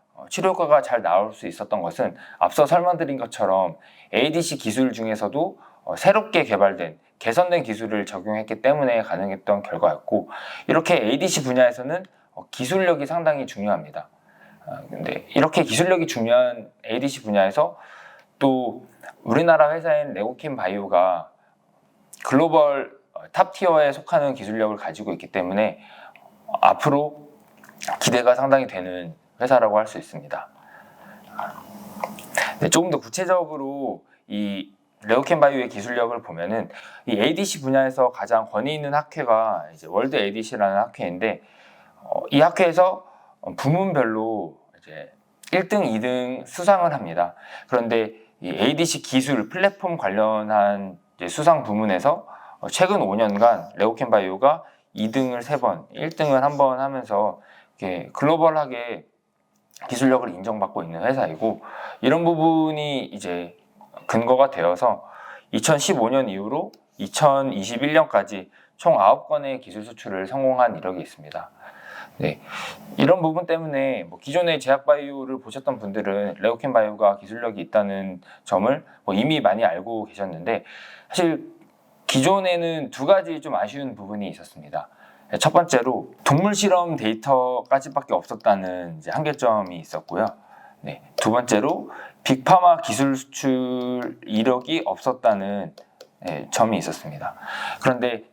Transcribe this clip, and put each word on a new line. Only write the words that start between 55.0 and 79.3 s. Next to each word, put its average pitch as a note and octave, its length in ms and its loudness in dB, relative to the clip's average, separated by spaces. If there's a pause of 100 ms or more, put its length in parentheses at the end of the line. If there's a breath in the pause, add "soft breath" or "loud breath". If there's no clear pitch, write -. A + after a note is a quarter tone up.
등을 B2+ 300 -2
세 C#3+ 180 -4
번, F#2 320 -2
일 D#3 180 -8
등을 C#3+ 340 2
한 C#3+ 140 0
번 C3 220 2
하면서 A2+ 640 -2 (360 soft breath)
이렇게 F2+ 360 -8
글로벌하게 C#3+ 920 0 (800)
기술력을 B2+ 420 2
인정받고 G2 540 -6
있는 E2 200 -10
회사이고 A2 580 -2 (400 loud breath)
이런 D#3 240 2
부분이 D#3 800 0
이제 F2+ 520 -10 (500)
근거가 B2+ 440 4
되어서 F2+ 560 0 (440 loud breath)
이천십오 C#3 580 2
년 B2+ 200 0
이후로 A2+ 420 -6 (260)
이천이십일 C3+ 960 0
년까지 G#2 580 2 (260 soft breath)
총 D#3 220 4
아홉 A#2 280 6
건의 C#3 340 -4
기술 G#2 220 -14
수출을 G#2 440 -8
성공한 B2+ 500 2
이력이 F2+ 240 -6
있습니다. D2+ 480 -14 (680 loud breath)
네, - 240 -4 (560 loud breath)
이런 F3 240 6
부분 D#3+ 240 -2
때문에 C#3 580 -2
뭐 E2+ 160 -20
기존의 E3 400 0
제약바이오를 C3+ 800 0
보셨던 C3 400 -8
분들은 G2+ 600 -4
레고캠 A#2 340 0
바이오가 G#2+ 440 2
기술력이 A2 440 -8
있다는 G2 580 -2 (240 loud breath)
점을 A#2 420 0 (200 soft breath)
뭐 F#2+ 100 -2
이미 C#3+ 240 2